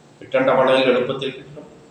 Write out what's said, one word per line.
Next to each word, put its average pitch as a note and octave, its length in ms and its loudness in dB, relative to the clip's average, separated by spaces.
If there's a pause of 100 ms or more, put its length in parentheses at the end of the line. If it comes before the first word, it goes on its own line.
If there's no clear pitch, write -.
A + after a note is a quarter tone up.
(200)
കിട്ടേണ്ട C3 300 0 (100)
പണം C3 200 4 (120)
എളുപ്പത്തിൽ C3 460 -2
കിട്ടും, - 280 -18 (260)